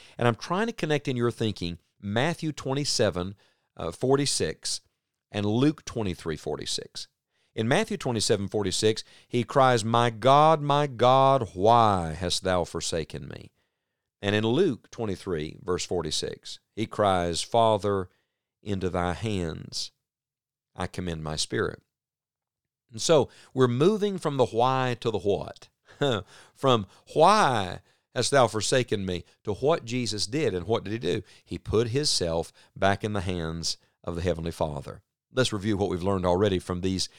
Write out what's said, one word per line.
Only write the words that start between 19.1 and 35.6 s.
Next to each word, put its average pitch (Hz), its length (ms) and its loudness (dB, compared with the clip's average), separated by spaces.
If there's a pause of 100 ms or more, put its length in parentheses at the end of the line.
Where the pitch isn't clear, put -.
hands 92 800 -6 (840)
I 90 140 -6
commend 85 340 -6
my 78 140 -6
spirit." - 460 -4 (1080)
And 110 100 -12
so 147 280 4 (260)
we're 131 140 4
moving 190 500 2
from 143 180 -4
the 123 100 4
why 127 540 0
to 113 120 -2
the 101 80 -2
what. - 480 -4 (320)
<laughs> 123 240 0 (300)
From 120 320 2 (260)
"Why 143 680 4 (340)
hast 123 200 -2
thou 127 160 6
forsaken 107 580 -2
me?" 90 160 -4 (220)
to 104 100 -4
what 139 300 -2
Jesus 113 420 -4
did. 120 260 -2
And 85 140 -4
what 110 160 0
did 95 100 -6
he 113 60 -4
do? 107 240 -2 (220)
He - 120 -10
put 113 340 0
himself 87 600 -2 (220)
back 98 300 0
in 107 80 -4
the 101 80 -4
hands 82 560 -4 (260)
of 85 140 -8
the 85 60 -6
Heavenly 82 280 -2
Father. 71 500 -6 (320)
Let's 123 200 0
review 104 240 -2